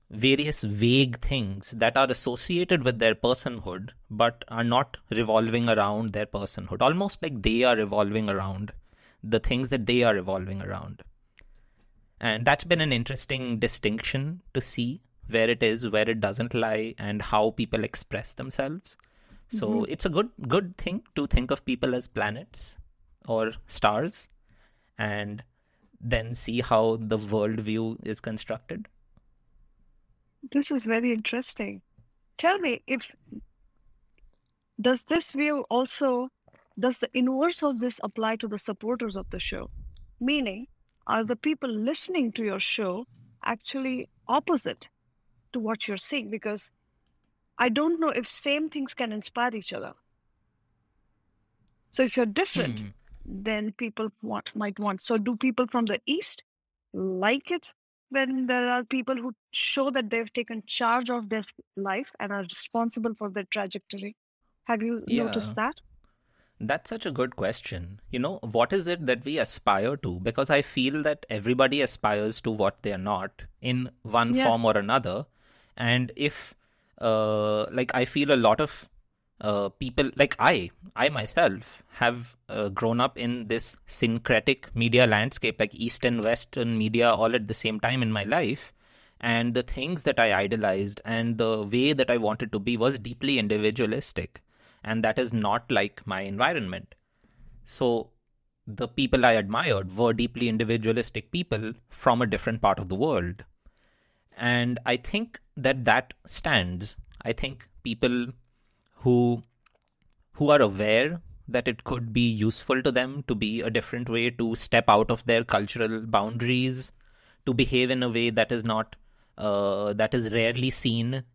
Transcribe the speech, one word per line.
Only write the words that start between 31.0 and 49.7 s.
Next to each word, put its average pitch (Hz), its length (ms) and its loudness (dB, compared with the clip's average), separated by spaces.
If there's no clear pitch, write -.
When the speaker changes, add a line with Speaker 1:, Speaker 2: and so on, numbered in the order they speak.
Speaker 2:
interesting. 214 680 -6
Tell 370 220 2
me, 311 280 -2
if, 254 240 -4
does 247 240 2
this 330 280 -2
view 285 360 -2
also, 254 600 0
does 247 200 0
the - 140 -4
inverse 262 500 0
of 277 180 0
this 247 240 -4
apply 220 320 -2
to 220 120 -6
the 208 100 -6
supporters 220 580 -6
of 190 140 -10
the 180 100 -8
show? - 300 -8
Meaning, 247 480 -2
are 220 180 0
the 226 120 -2
people 302 320 -2
listening 247 640 -2
to 226 120 -4
your 196 160 -2
show 196 460 -4
actually 254 640 -4
opposite 269 600 0
to 262 60 -6
what 220 300 -4
you're 202 80 -4
seeing? 220 340 -6
Because 214 400 -6
I 247 100 4
don't 311 300 2
know 320 120 2
if - 180 -4
same 302 420 -2
things 269 240 -6
can 240 160 -4
inspire 233 440 -4
each 202 180 -10